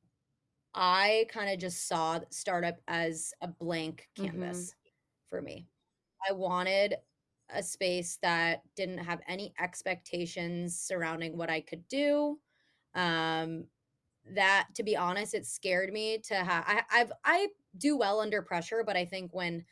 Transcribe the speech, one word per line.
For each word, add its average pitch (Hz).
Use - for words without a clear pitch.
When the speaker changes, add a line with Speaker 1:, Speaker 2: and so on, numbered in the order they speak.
Speaker 1:
I 196
kinda 202
just 175
saw 165
th-, -
startup 175
as 165
a 180
blank 165
Speaker 2:
Mm-hmm. 180
Speaker 1:
canvas 180
for -
me. 120
I 196
wanted 190
a -
space 180
that 170
didn't 185
have 170
any 190
expectations 175
surrounding 165
what 165
I 160
could 170
do. 294
Um, 165
that, 190
to 226
be 202
honest, 185
it 165
scared 190
me 214
to 196
ha-, 180
I, 214
I've, 226
I 381
do 285
well 214
under 208
pressure, 180
but 202
I 180
think 180
when 170